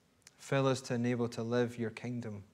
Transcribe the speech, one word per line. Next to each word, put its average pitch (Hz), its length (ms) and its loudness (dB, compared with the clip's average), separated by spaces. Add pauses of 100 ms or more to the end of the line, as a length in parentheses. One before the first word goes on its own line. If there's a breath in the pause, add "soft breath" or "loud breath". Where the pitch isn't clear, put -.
(360)
Fill 135 300 2
us 127 140 2
to - 120 -4
enable 120 360 2
to 120 140 -6
live 120 340 2
your 113 120 -2
kingdom 113 540 -8 (100)